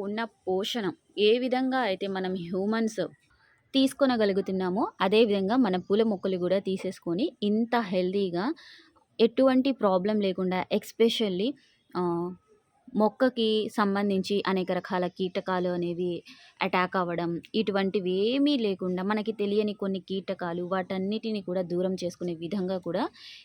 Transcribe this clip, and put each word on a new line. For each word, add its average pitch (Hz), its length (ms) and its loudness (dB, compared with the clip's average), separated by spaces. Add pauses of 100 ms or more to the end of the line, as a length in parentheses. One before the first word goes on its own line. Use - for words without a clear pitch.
ఉన్న 214 140 -6 (260)
పోషణ 190 400 -2 (420)
ఏ 220 40 8 (120)
విధంగా 254 440 0
అయితే 190 180 -2 (100)
మనం 185 160 -2 (120)
హ్యూమన్స్ 208 580 -2 (720)
తీసుకొనగలుగుతున్నామో, 202 1080 2 (180)
అదేవిధంగా 202 640 4
మన 185 120 2 (100)
పూల 208 240 4
మొక్కలు 190 340 -2
కూడా 180 140 2 (100)
తీసేసుకొని 190 560 -2 (180)
ఇంత 220 340 2 (160)
హెల్దీగా 185 520 0 (760)
ఎటువంటి 254 520 4 (100)
ప్రాబ్లం 196 360 2 (100)
లేకుండా, 185 320 0 (200)
especially, 214 720 0 (500)
ఆ, 180 40 0 (1000)
మొక్కకి 226 480 2 (280)
సంబంధించి 202 600 0 (140)
అనేక 185 220 0
రకాల 180 320 -2 (140)
కీటకాలు 185 600 -2
అనేవి 175 320 -2 (540)
అటాక్ 185 320 0
అవ్వడం, 170 340 -2 (300)
ఇటువంటివి 190 540 0 (120)
ఏమీ 285 280 2 (120)
లేకుండా 185 440 -2
మనకి 214 300 -2
తెలియని 208 400 0
కొన్ని 190 200 -4 (100)
కీటకాలు 180 600 -4
వాటన్నిటిని 196 760 -2
కూడా 180 240 -2
దూరం 185 300 0
చేసుకునే 175 320 -6 (100)
విధంగా 185 340 -4
కూడా 180 260 -4 (400)